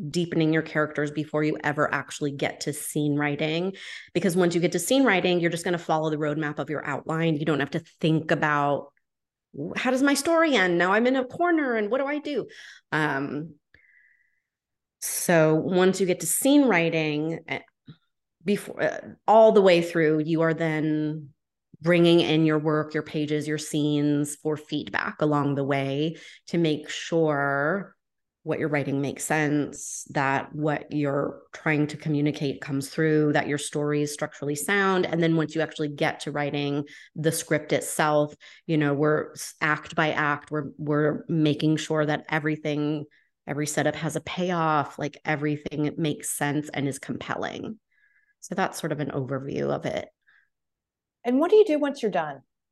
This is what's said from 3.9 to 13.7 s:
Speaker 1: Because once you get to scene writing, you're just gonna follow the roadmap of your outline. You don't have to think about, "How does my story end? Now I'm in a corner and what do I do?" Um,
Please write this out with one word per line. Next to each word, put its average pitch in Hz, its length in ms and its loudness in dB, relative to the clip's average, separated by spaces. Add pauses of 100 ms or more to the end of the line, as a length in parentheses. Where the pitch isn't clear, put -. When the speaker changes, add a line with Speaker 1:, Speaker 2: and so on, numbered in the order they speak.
Speaker 1:
Because 175 240 0
once 175 180 4
you 170 60 2
get 170 120 0
to 180 60 -2
scene 262 260 2
writing, 180 360 4
you're 170 100 2
just 170 140 -6
gonna 175 140 0
follow 160 320 0
the 151 60 -2
roadmap 151 420 -2
of 143 120 -6
your 147 140 -6
outline. 160 520 -2
You 151 100 -2
don't 151 140 0
have 139 100 -2
to 160 140 -6 (160)
think 156 300 2
about, 147 640 0 (840)
"How 240 140 -2
does 262 120 2
my 285 100 4
story 320 440 2
end? 180 200 4
Now 180 160 4
I'm 226 140 4
in 262 100 2
a 254 80 0
corner 302 520 0
and 208 140 -2
what 262 80 0
do 277 80 0
I 294 120 -4
do?" 285 300 -6 (420)
Um, 147 640 -2 (1500)